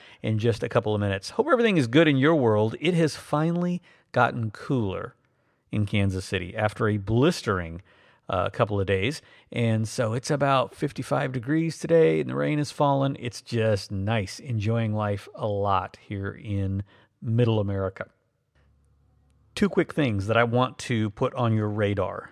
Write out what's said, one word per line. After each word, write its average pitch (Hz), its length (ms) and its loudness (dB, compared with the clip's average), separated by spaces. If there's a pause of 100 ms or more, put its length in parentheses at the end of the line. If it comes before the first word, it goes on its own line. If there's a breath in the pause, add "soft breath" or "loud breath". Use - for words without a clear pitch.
(220 loud breath)
in 110 160 0
just 110 240 0
a 127 60 -2
couple 107 260 2
of 104 60 0
minutes. 101 300 -2
Hope 269 200 0
everything 233 260 4
is 139 120 4
good 156 200 6
in 143 80 4
your 143 200 4
world. 110 440 4
It 170 140 0
has 160 220 2
finally 170 640 -2 (300 soft breath)
gotten 120 400 2
cooler 98 640 -4 (580)
in 101 140 0
Kansas 98 380 0
City 90 320 -6
after 107 320 0
a 104 100 0
blistering, 101 840 0 (460 soft breath)
uh, 95 200 -2
couple 104 320 0
of 95 60 -2
days. 101 340 -2 (300 soft breath)
And 113 360 0
so 113 280 -2
it's - 160 -6
about 139 440 0
fifty-five 139 580 -4
degrees 147 460 -2
today, 160 420 4
and 135 100 -4
the 127 60 -6
rain 147 200 0
has 147 140 -2
fallen. 139 500 0
It's - 220 -10
just 110 480 0
nice, 101 480 -2
enjoying 113 560 -2
life 104 400 -2
a 127 120 -6
lot 101 540 0
here 98 300 -8
in 98 540 -4 (360 soft breath)
Middle 113 400 2
America. 98 460 -4 (1500)
Two 202 140 2
quick - 240 0
things 104 360 0
that 110 100 0
I 120 60 6
want 123 340 0
to 110 320 -2
put 127 240 -4
on 117 180 0
your 107 160 2
radar. 101 640 -2